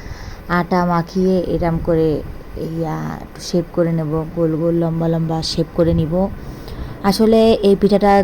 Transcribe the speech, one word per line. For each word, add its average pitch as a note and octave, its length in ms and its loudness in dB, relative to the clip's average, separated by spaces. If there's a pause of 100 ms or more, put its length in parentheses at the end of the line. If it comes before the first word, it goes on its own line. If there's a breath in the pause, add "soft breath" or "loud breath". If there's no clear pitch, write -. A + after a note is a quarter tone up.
(480 loud breath)
আটা F3 380 0
মাখিয়ে F3 480 0 (180)
এরম E3 320 0
করে D#3+ 240 2 (560)
ইয়া, D#3+ 340 -6 (420)
শেপ F3 320 -2
করে E3+ 200 0
নেব, D#3+ 200 -2 (200)
গোল E3 240 0
গোল E3+ 240 0
লম্বা E3 280 0
লম্বা E3 340 0
শেপ D#3+ 320 -2
করে E3+ 200 2
নিব। D#3+ 200 0 (880 loud breath)
আসলে A3 360 4 (220)
এই G3 140 6
পিঠাটা G3+ 360 4 (120)